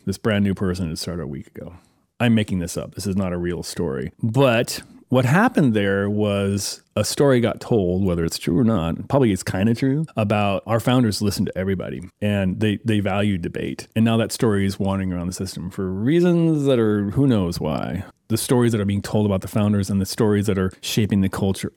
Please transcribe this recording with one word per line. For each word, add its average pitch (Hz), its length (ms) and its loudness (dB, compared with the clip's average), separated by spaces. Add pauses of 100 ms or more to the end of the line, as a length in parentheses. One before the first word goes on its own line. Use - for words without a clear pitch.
This 98 140 -6
brand 104 260 2
new 98 80 2
person 90 340 -2
had 78 120 -6
started 85 240 -8
a - 40 -10
week 71 200 -12
ago." - 280 -16 (460)
I'm 120 140 4
making 104 240 0
this 85 180 -6
up. - 180 -10
This - 120 -8
is 95 100 -2
not 92 160 -2
a 90 40 -4
real 87 260 -4
story. 67 500 -6 (100)
But 120 580 2 (280)
what 127 160 2
happened 170 480 4
there 101 360 0
was 101 720 -2 (140)
a 107 80 0
story 135 380 2
got 113 180 0
told, 95 460 0
whether 85 180 0
it's 82 140 -2
true - 200 0
or 139 60 4
not, 98 460 0
probably 127 240 4
it's 90 100 -4
kinda 107 320 0
true, 139 300 0 (100)
about 104 500 0
our 110 140 0
founders 123 420 2
listened 101 260 0
to - 100 -8
everybody 90 440 -4 (200)
and 101 400 0
they, 104 240 0
they 107 160 2
valued 98 400 0
debate. - 460 -8 (100)
And 110 80 4
now 113 100 2
that 113 160 0
story 101 340 0
is 98 140 -4
wandering 98 320 -2
around 87 160 -4
the 92 60 -6
system 92 360 -8
for 95 220 -6
reasons 160 760 2
that 135 140 4
are, 104 320 2
who 139 160 2
knows 90 320 2
why. 76 460 -4 (240)
The 113 80 0
stories 123 340 2
that 110 100 0
are 98 40 0
being 101 180 -2
told 107 240 0
about 95 140 0
the - 60 -12
founders 104 420 0
and 98 120 0
the 92 40 0
stories 104 420 0
that 98 100 0
are 92 140 0 (100)
shaping 101 400 0
the 95 80 2
culture - 480 -2